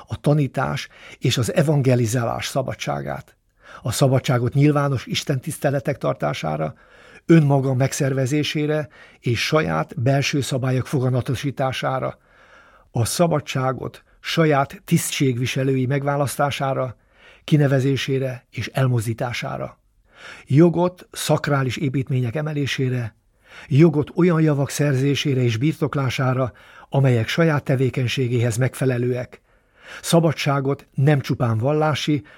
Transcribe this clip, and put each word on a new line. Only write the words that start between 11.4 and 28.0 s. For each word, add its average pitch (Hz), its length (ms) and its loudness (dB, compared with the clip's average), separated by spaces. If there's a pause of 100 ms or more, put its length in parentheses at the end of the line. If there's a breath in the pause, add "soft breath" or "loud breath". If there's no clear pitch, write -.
a 117 140 0
szabadságot 139 1000 -2 (180)
saját 151 640 0
tisztségviselői 131 1000 0
megválasztására, 139 1120 -2 (480 soft breath)
kinevezésére 135 1040 0
és 110 160 -8
elmozdítására, 120 1120 -4 (680 loud breath)
jogot 170 680 2
szakrális 139 640 -2
építmények 127 600 -2
emelésére, 135 800 -4 (520 loud breath)
jogot 147 460 4
olyan 170 260 4
javak 143 300 2
szerzésére 139 720 0
és 120 160 2
birtoklására, 131 960 -2 (360 loud breath)
amelyek 127 400 2
saját 160 360 2
tevékenységéhez 123 920 0